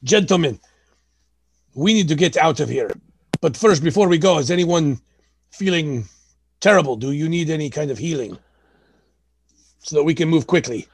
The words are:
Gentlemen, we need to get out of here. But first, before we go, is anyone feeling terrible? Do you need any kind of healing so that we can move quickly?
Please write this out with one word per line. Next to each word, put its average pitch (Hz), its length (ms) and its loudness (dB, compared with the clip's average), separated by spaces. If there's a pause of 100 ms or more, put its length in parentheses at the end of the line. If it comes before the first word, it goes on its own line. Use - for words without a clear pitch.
Gentlemen, 170 560 0 (1160)
we 170 180 0
need 202 160 2
to 156 60 0
get 160 220 2
out 160 220 2
of 143 100 -2
here. 113 220 -4 (500)
But 147 160 -2
first, 190 260 2
before 170 260 2
we 175 80 4
go, 151 220 2
is 131 120 -2
anyone 170 500 0 (500)
feeling 156 540 -4 (560)
terrible? 180 360 4
Do 127 140 -6
you 147 180 -4
need 170 200 -2
any 156 200 -4
kind 151 220 -6
of 123 80 -8
healing 135 400 -8 (1400)
so - 180 -6
that 147 60 2
we 160 120 2
can 165 140 -2
move 160 180 2
quickly? 127 460 -2